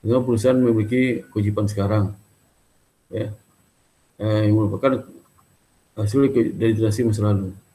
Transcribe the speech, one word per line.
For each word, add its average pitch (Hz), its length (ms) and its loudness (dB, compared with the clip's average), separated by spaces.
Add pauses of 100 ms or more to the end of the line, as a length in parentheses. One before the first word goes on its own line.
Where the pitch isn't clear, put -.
Dengan 117 240 2
perusahaan 127 320 2
memiliki 120 720 0
kewajiban 104 400 -2
sekarang, 101 400 -2 (960)
ya, 107 240 -6 (880)
eh, 107 320 0
yang 107 160 2
merupakan 131 320 0 (960)
hasil 131 320 0
ke-, - 240 0
dari 113 240 0
transaksi 110 320 0
masa 104 240 0
lalu. 95 240 -2 (180)